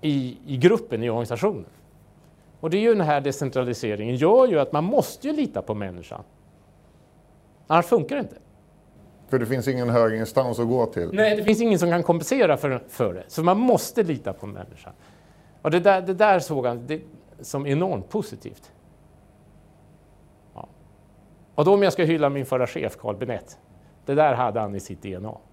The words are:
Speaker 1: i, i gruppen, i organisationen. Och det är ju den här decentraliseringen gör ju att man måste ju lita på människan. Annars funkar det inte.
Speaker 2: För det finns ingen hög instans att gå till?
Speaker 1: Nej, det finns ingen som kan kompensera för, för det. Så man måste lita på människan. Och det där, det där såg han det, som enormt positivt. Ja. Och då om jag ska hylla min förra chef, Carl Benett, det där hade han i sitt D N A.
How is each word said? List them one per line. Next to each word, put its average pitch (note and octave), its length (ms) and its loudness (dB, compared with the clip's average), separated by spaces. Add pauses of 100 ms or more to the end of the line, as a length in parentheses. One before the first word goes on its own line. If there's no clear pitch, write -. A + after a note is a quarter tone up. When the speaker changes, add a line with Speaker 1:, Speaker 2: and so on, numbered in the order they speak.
Speaker 1:
i, C3+ 440 -2
i C#3 120 -6
gruppen, D#3+ 460 2
i A#2+ 60 -2
organisationen. A#2 560 -2 (920)
Och E3 100 -4
det F3 80 0
är G#3 40 0
ju A3+ 140 4
den F3 120 0
här D3 140 2
decentraliseringen B2 920 -4
gör G#3 320 6
ju E3+ 120 2
att C3 120 -2
man D3+ 120 0
måste B3+ 440 -2
ju D4+ 60 -2
lita C4 280 -4
på A2 120 -6
människan. F#2 500 -12 (1400)
Annars E3+ 180 4
funkar A#3+ 300 0
det C#4 60 -2
inte. - 140 -10 (920)
Speaker 2:
För C3 120 0
det A#2 60 0
finns B2 220 -4
ingen B2 220 -2
hög A2+ 300 4
instans A#2+ 400 -2
att A#2 80 0
gå A#2+ 180 2
till? E2+ 280 -4
Speaker 1:
Nej, G#3 220 2
det G#3 80 -4
finns G#3+ 180 2
ingen A3 180 2
som E3+ 100 2
kan E3+ 140 0
kompensera E3+ 540 2
för, C3 300 -4
för G#2 260 -2
det. F#2 140 -12
Så - 160 -6
man F#3 160 4
måste A#3 440 0
lita B2+ 300 -4
på G2 140 -14
människan. F#2+ 460 -16 (680)
Och D3+ 100 -2
det F3 80 4
där, F#3+ 220 4
det F#3+ 120 -4
där G3 260 4
såg C3+ 260 -4
han A#2+ 220 -4
det, D#3 140 -6 (400)
som C#3+ 260 -6
enormt C#3+ 420 -2
positivt. - 640 -10 (1800)
Ja. - 140 -16 (880)
Och D3+ 100 4
då F#3+ 80 6
om G3+ 100 4
jag F#3 100 4
ska F3+ 100 0
hylla D#3 260 2
min C#3 160 -4
förra B2+ 220 0
chef, - 300 -6
Carl G#2+ 180 -6
Benett, A2+ 420 -8 (480)
det C#3 100 -2
där D3 180 4
hade A#2 260 -2
han G2+ 160 -6
i F#2+ 40 -6
sitt F2+ 220 -14
D G2 120 -10
N F#2 120 -12
A. A2 120 -12 (160)